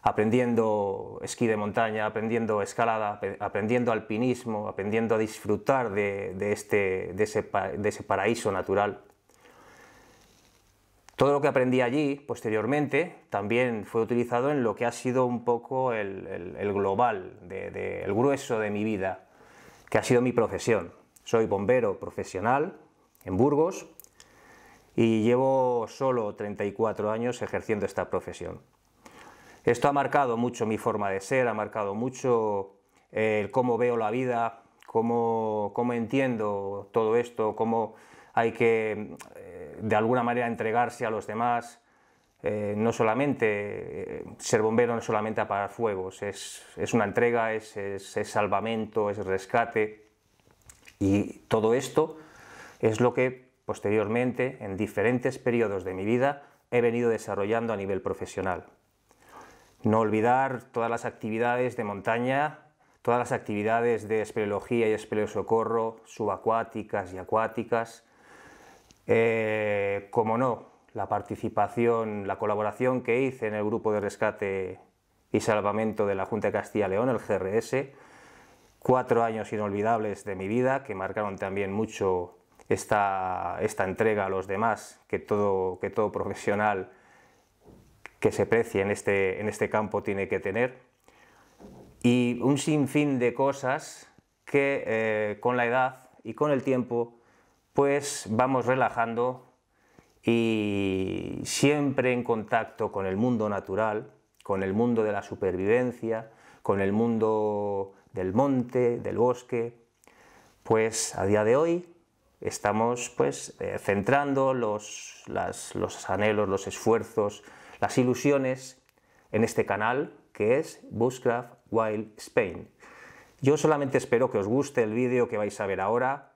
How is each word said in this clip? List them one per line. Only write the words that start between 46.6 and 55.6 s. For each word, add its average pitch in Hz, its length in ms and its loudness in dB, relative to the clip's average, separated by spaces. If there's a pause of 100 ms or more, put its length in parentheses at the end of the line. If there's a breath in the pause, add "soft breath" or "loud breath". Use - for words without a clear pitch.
es - 160 -4
una 113 120 4
entrega, 117 500 2
es, - 220 -8
es, 98 400 -8
es 107 120 -2
salvamento, 107 840 0
es 101 140 -4
rescate. 107 840 0 (880)
Y 98 480 0
todo 110 260 2
esto 139 460 0 (600 loud breath)
es 110 200 2
lo 120 140 4
que 127 380 -2 (120)
posteriormente, 113 920 -2
en 98 180 -8
diferentes 117 640 0
periodos 107 460 0